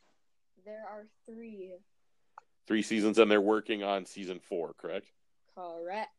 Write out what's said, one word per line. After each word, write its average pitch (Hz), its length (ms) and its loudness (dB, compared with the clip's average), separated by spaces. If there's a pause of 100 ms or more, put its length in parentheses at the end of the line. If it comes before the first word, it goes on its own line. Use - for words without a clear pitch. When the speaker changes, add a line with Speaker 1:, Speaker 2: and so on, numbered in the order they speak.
(640)
Speaker 1:
There 214 240 -14
are 214 180 -14 (200)
three. 220 460 -14 (960)
Speaker 2:
Three 110 140 2
seasons, 107 360 2
and 107 120 10
they're 104 100 8
working 104 440 2
on 98 220 -2
season 92 340 -10
four, 82 360 -6
correct? 87 300 -8 (480)
Speaker 1:
Correct. 175 640 -10